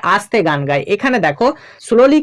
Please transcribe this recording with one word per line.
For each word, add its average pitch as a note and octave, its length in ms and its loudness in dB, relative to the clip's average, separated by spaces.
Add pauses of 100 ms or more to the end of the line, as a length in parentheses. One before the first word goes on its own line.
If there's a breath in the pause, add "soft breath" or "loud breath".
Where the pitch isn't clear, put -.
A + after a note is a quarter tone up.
(140)
আস্তে G#3+ 240 -4 (100)
গান D3 200 -2
গায়। C#3+ 140 -2 (120)
এখানে B3+ 320 -2
দেখো D3 200 -2 (400 loud breath)
স্লোলি C4+ 360 4